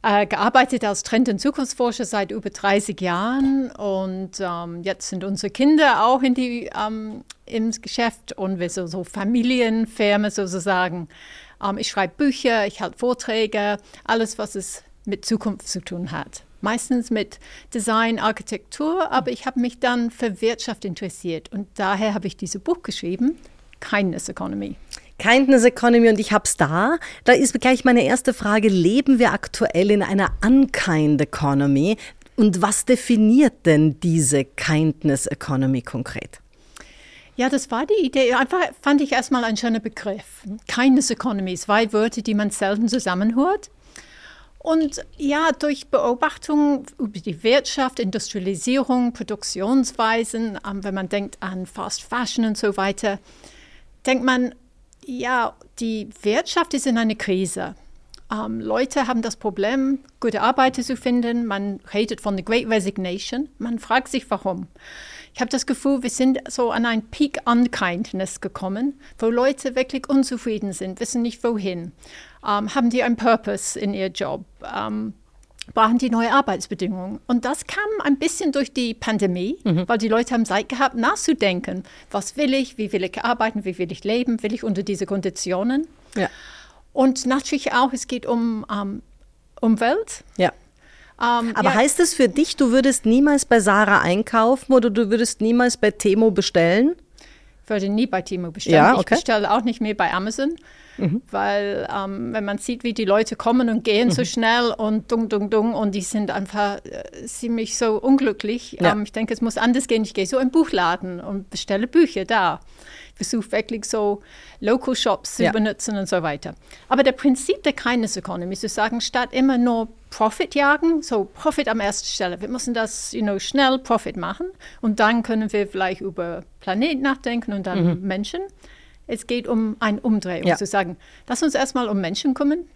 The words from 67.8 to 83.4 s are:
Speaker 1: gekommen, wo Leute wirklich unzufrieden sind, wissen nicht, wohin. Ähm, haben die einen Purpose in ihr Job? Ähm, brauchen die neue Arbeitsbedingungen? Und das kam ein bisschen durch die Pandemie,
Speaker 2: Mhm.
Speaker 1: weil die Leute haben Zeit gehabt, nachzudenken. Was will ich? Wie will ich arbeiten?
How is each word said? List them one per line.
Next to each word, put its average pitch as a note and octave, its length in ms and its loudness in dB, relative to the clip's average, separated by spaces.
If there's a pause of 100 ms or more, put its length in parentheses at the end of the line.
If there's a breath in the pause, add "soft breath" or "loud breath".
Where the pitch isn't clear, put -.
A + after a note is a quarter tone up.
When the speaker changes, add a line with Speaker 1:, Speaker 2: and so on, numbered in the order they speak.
Speaker 1:
gekommen, G3+ 580 -6 (200 soft breath)
wo A3+ 100 -2
Leute B3+ 480 0
wirklich C4 320 -4
unzufrieden A#3 640 0
sind, F#3+ 260 -8
wissen A#3 240 -2
nicht, A#3 220 -4
wohin. F#3 480 -2 (520 loud breath)
Ähm, G#3 300 -2
haben A#3+ 160 2
die A#3+ 120 0
einen A#3 140 0
Purpose A3 600 0
in G3+ 140 -2
ihr F#3+ 160 -4
Job? C#3+ 360 -6 (300)
Ähm, G3+ 380 -6 (640)
brauchen A3+ 240 4
die B3+ 120 0
neue A3+ 220 0
Arbeitsbedingungen? F#3+ 920 -2
Und A#3+ 180 0
das C4 220 -6
kam G#4 180 -4 (180)
ein C#4 160 2
bisschen D#4+ 320 -2
durch C#4 220 -2
die A3+ 220 -4
Pandemie, G3+ 720 -2
Speaker 2:
Mhm. F3+ 240 2
Speaker 1:
weil A#3 100 2
die A3 100 -2
Leute A#3 240 2
haben A#3 140 2
Zeit G3+ 240 -2
gehabt, B3+ 260 0
nachzudenken. A3 840 0 (280 loud breath)
Was - 260 -6
will C4+ 180 2
ich? C4+ 240 -4
Wie G#3+ 140 -4
will F#3+ 120 0
ich - 180 -8
arbeiten? A3 420 -2